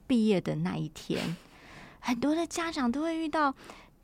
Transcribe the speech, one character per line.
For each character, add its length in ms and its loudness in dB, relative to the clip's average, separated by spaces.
毕 220 4
业 140 4
的 160 -2
那 180 -2
一 140 -4
天， 480 -4
很 200 -2
多 160 2
的 100 0
家 260 -4
长 200 0
都 100 0
会 160 0
遇 120 -2
到 260 2